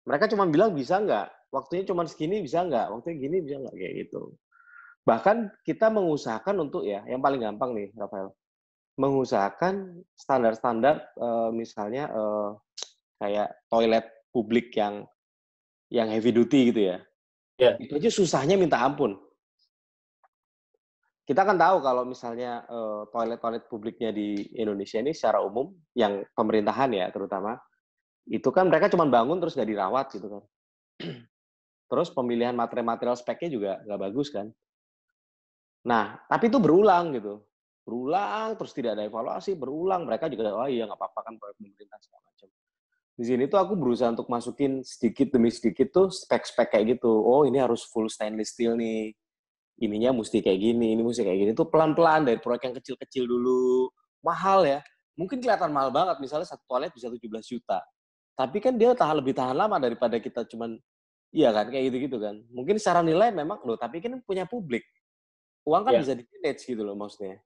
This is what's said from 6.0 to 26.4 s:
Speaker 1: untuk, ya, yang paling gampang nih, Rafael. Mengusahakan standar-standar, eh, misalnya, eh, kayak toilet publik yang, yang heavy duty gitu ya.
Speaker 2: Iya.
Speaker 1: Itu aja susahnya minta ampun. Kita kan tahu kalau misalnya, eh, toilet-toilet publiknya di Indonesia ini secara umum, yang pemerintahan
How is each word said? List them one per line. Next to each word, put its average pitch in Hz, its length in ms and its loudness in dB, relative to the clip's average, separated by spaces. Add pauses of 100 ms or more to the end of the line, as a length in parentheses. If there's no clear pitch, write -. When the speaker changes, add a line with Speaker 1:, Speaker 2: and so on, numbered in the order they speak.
Speaker 1:
untuk, 139 240 -6
ya, 101 200 -4
yang 123 140 -6
paling 139 220 0
gampang 113 320 -4
nih, 101 200 -6
Rafael. 101 360 -10 (680)
Mengusahakan 139 1040 0 (100)
standar-standar, 123 1000 2
eh, 117 380 -2
misalnya, 113 580 -6
eh, 104 420 -2 (680)
kayak 101 320 -2 (160)
toilet 113 400 2 (240)
publik 117 440 0
yang, 104 320 -2 (840)
yang 113 180 0
heavy 110 240 2
duty 120 380 4
gitu 110 160 2
ya. 90 120 -2 (600)
Speaker 2:
Iya. 123 200 6
Speaker 1:
Itu - 200 -8
aja 202 120 2
susahnya 165 460 2
minta 156 220 4
ampun. 131 400 0 (2000)
Kita 170 240 2
kan 202 100 4
tahu 175 240 6
kalau 127 240 0
misalnya, 120 640 -8
eh, 110 440 -8
toilet-toilet 117 600 -4
publiknya 113 420 -6
di 104 420 -4
Indonesia 104 460 -4
ini 143 140 -2
secara 107 260 2
umum, 107 300 -4 (240)
yang 101 400 0
pemerintahan 110 580 0